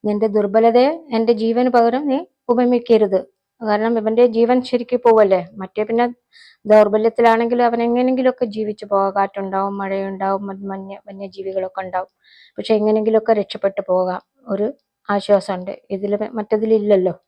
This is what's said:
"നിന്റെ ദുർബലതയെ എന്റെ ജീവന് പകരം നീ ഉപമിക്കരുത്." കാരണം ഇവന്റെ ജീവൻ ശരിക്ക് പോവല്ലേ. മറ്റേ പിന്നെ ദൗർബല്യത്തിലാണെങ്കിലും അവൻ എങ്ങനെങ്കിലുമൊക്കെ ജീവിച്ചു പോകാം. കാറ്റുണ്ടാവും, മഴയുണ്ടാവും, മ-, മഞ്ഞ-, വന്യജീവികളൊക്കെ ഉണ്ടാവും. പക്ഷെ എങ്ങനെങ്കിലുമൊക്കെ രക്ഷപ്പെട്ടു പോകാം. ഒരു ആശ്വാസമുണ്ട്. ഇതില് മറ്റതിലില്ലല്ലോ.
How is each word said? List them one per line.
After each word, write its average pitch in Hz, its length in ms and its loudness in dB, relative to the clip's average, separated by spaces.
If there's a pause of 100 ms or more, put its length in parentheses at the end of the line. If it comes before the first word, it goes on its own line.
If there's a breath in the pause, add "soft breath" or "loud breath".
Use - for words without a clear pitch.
"നിന്റെ 208 220 0
ദുർബലതയെ 226 640 2 (200)
എന്റെ 226 200 2
ജീവന് 226 380 0
പകരം 247 360 2
നീ 269 120 0 (300)
ഉപമിക്കരുത്." 240 720 2 (400)
കാരണം 220 380 -2
ഇവന്റെ 220 280 2
ജീവൻ 233 360 2
ശരിക്ക് 240 340 -4
പോവല്ലേ. 214 460 4 (160)
മറ്റേ 196 240 -8
പിന്നെ 233 240 0 (580 soft breath)
ദൗർബല്യത്തിലാണെങ്കിലും 226 1000 2
അവൻ 240 180 0
എങ്ങനെങ്കിലുമൊക്കെ 254 640 0
ജീവിച്ചു 214 400 -8
പോകാം. 196 260 0
കാറ്റുണ്ടാവും, 196 680 -4
മഴയുണ്ടാവും, 196 680 -4
മ-, 196 220 -12
മഞ്ഞ-, 190 380 -12
വന്യജീവികളൊക്കെ 190 760 -10
ഉണ്ടാവും. 180 300 -8 (480 soft breath)
പക്ഷെ 208 160 -4
എങ്ങനെങ്കിലുമൊക്കെ 214 580 2
രക്ഷപ്പെട്ടു 196 540 -4
പോകാം. 185 360 -2 (240)
ഒരു 208 200 -4 (420)
ആശ്വാസമുണ്ട്. 196 680 -2 (160)
ഇതില് 202 280 -4 (140)
മറ്റതിലില്ലല്ലോ. 208 840 2 (140)